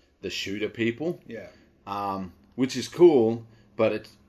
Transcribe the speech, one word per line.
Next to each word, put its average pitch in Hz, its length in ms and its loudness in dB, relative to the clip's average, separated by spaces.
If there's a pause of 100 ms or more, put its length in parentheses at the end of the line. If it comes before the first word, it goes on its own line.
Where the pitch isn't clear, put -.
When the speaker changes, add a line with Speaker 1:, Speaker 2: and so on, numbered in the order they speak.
(200)
Speaker 1:
the 92 100 -8
shooter 104 380 -6
people. 117 580 -4
Speaker 2:
Yeah. 110 220 -16 (380)
Speaker 1:
Um, 98 460 -6 (220)
which 131 220 -2
is 117 120 -6
cool, 120 560 4 (320)
but 107 160 2
it, 107 160 -8 (200)